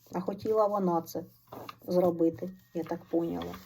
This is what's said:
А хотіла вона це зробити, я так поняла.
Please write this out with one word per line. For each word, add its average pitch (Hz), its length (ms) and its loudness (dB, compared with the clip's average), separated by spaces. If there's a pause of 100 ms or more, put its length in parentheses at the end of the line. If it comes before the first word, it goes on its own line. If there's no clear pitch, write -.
(120)
А 180 80 -2
хотіла 208 460 2
вона 185 360 2
це 170 220 -10 (640)
зробити, 175 640 2 (240)
я 165 100 -4
так 170 200 -6
поняла. 170 500 -2 (100)